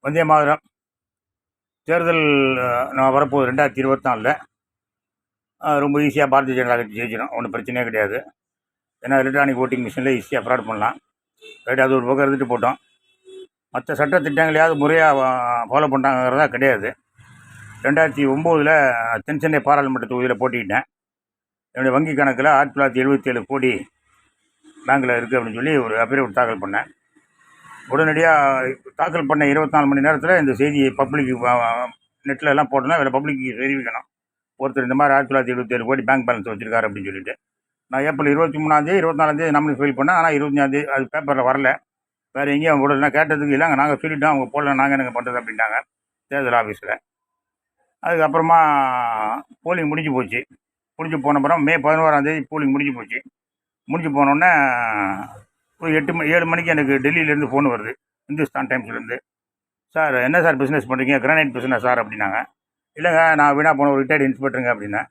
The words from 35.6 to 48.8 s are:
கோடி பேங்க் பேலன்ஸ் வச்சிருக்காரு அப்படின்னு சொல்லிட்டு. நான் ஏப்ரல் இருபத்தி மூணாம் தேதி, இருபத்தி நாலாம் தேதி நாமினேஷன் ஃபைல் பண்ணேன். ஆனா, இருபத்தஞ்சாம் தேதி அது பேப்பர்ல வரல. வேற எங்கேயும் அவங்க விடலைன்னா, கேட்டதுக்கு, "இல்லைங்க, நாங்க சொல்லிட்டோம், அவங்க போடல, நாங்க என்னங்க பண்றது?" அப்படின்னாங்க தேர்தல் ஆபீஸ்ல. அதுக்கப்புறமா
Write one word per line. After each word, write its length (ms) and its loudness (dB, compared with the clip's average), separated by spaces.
கோடி 180 -2
பேங்க் 260 0
பேலன்ஸ் 160 -2
வச்சிருக்காரு 420 -4
அப்படின்னு 180 -8
சொல்லிட்டு. 340 -12
நான் 160 -4
ஏப்ரல் 280 0
இருபத்தி 280 0
மூணாம் 260 2
தேதி, 120 0
இருபத்தி 280 0
நாலாம் 120 0
தேதி 220 0
நாமினேஷன் 240 -2
ஃபைல் 140 0
பண்ணேன். 140 0
ஆனா, 180 2
இருபத்தஞ்சாம் 420 0
தேதி 160 -2
அது 260 -4
பேப்பர்ல 260 -2
வரல. 380 0
வேற 180 -4
எங்கேயும் 260 2
அவங்க 180 2
விடலைன்னா, 180 0
கேட்டதுக்கு, 420 0
"இல்லைங்க, 200 2
நாங்க 180 2
சொல்லிட்டோம், 320 -4
அவங்க 380 0
போடல, 120 0
நாங்க 220 2
என்னங்க 260 -4
பண்றது?" 200 -6
அப்படின்னாங்க 400 -4
தேர்தல் 400 0
ஆபீஸ்ல. 320 -8
அதுக்கப்புறமா 840 2